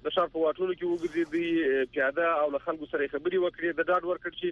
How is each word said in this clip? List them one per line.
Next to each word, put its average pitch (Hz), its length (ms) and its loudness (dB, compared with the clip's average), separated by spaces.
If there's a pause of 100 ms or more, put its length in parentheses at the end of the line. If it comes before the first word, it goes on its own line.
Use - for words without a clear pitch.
د 151 100 -4
ښار 175 200 2
په 160 80 -4
واټونو 170 360 0
کې 175 80 -6
وګرځېد، 165 460 -2
دوی، 170 180 0 (460)
پیاده 143 320 2 (140)
او 151 120 2
له 139 40 0
خلکو 160 340 -4
سره 147 120 0
یې - 100 -6
خبرې 175 280 0
وکړې. 175 260 -2 (100)
د 165 120 0
ډاډ 180 140 4
ورکړ 175 360 -4
چې 175 120 -2